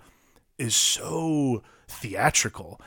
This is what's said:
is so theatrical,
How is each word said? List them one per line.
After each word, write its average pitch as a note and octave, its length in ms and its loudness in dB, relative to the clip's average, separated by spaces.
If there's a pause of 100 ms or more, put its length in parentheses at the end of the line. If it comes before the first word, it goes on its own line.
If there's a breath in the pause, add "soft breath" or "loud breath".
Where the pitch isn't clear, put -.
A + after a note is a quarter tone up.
(580 soft breath)
is A#2 160 -2
so D3+ 880 2 (460 soft breath)
theatrical, G2+ 800 0